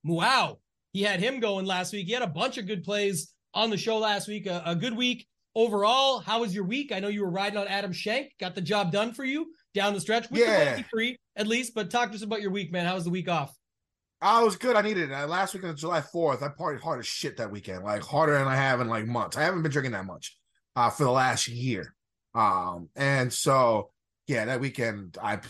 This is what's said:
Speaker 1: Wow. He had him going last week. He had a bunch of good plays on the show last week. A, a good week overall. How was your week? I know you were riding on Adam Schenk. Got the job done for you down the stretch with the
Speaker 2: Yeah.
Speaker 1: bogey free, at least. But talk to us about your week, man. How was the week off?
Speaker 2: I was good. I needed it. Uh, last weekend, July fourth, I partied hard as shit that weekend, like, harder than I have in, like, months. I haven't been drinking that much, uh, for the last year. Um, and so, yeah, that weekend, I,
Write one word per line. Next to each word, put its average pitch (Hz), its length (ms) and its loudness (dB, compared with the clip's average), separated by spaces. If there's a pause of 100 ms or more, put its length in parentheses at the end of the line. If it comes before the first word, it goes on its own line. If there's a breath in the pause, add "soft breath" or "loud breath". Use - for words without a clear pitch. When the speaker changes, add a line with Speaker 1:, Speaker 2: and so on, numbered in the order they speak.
Speaker 1:
Wow. 170 540 2 (340)
He 196 100 -2
had 202 160 2
him 247 220 -2
going 196 260 0
last 185 260 -2
week. 202 140 -6
He 208 60 -4
had 247 100 0
a 220 60 -2
bunch 240 300 -4
of 190 100 -8
good 202 160 -4
plays 202 480 -2 (220)
on 220 160 2
the 202 60 0
show 220 220 0
last 208 300 0
week. 208 180 -8
A, 175 180 -4
a 170 120 0
good 226 200 -2
week 247 300 0 (300)
overall. 233 640 4
How 208 220 -2
was 190 120 -2
your 202 80 -2
week? 254 300 -4
I 190 80 -2
know 202 80 -2
you 208 140 -2
were 185 80 -2
riding 202 280 -2
on 202 80 -2
Adam 196 260 -2
Schenk. 233 460 -4
Got 180 160 -6
the 202 60 -6
job 180 320 2
done 220 200 0
for 269 120 -8
you 302 280 -2 (220 loud breath)
down 202 200 2
the 190 60 -4
stretch 226 300 0
with 202 80 0
the 233 80 8
Speaker 2:
Yeah. 170 240 6
Speaker 1:
bogey 127 140 -4
free, 240 340 -2 (160)
at 208 140 -2
least. 240 260 -2
But 208 160 -4
talk 240 200 2
to 220 40 -10
us 208 80 -10
about 214 180 -4
your 196 120 -2
week, 190 180 -4
man. 175 160 -2
How 180 80 0
was 180 100 -4
the 175 60 -2
week 180 180 -2
off? 156 240 -2 (680)
Speaker 2:
I 226 240 6
was 202 100 4
good. 240 220 2
I 214 60 6
needed 185 280 0
it. - 20 -8
Uh, 143 140 -4
last 185 280 -2
weekend, 180 220 -8
July 160 260 -2
fourth, 147 380 0
I 139 100 -4
partied 151 300 -6
hard 151 200 -2
as 110 80 -10
shit - 300 -6
that 110 120 -6
weekend, 95 320 -10
like, 104 220 -2
harder 147 340 4
than 135 80 2
I 131 80 2
have 135 260 2
in, 120 60 0
like, 113 220 -2
months. 113 280 -2
I 143 60 0
haven't 170 200 2
been 156 100 0
drinking 135 200 0
that 95 140 -6
much, 87 300 -14 (400)
uh, 120 120 4
for - 140 0
the 131 80 4
last 127 380 2
year. 120 480 -4 (360)
Um, 90 600 0
and 135 380 2
so, 120 580 4 (380)
yeah, 117 160 0
that 123 160 -2
weekend, 107 600 -4
I, 104 300 -2